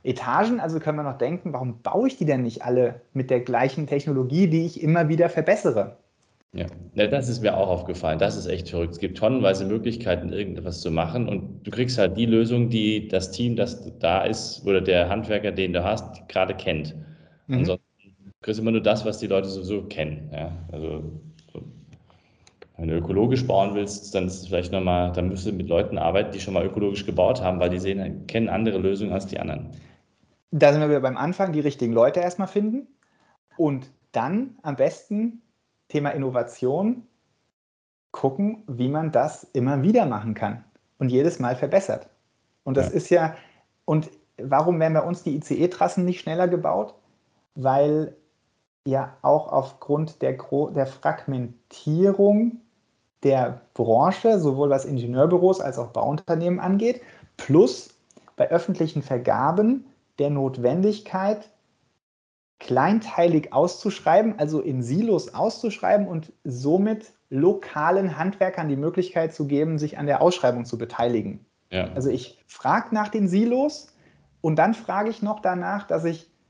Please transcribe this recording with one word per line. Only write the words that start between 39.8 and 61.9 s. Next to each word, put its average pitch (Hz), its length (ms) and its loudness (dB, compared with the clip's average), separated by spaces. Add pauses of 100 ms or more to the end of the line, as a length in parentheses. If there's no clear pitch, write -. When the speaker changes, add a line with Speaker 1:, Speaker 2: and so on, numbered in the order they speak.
Speaker 1:
wieder 220 220 4
machen 110 280 -4
kann 107 300 -6 (340)
und 131 120 0
jedes 143 300 2
Mal 127 160 0
verbessert. - 520 -2 (560)
Und 131 140 0
das - 120 0
Speaker 2:
Ja. - 60 -4
Speaker 1:
ist 160 140 -2
ja, 160 260 4 (500)
und 156 240 0 (280)
warum 151 420 2
werden 160 160 2
bei 151 60 4
uns 175 220 -4
die 143 120 -2
I-C-E-Trassen 175 680 0
nicht 180 160 -2
schneller 175 260 0
gebaut? 175 480 -2 (600)
Weil 147 600 2 (720)
ja 135 360 -2
auch 147 300 2
aufgrund 143 720 -2
der 131 120 0
Gro-, 139 360 -4
der 135 180 -2
Fragmentierung 185 1700 0 (640)
der 127 380 2 (120)
Branche, 160 680 4
sowohl 143 300 2
was 135 160 2
Ingenieurbüros 151 760 4
als 135 180 -6
auch 120 80 -6
Bauunternehmen 170 720 -2
angeht, 214 420 0 (360)
plus - 580 4 (400)
bei 123 140 0
öffentlichen 165 520 0
Vergaben 147 840 0 (340)
der 143 100 2
Notwendigkeit, 180 1200 0 (1080)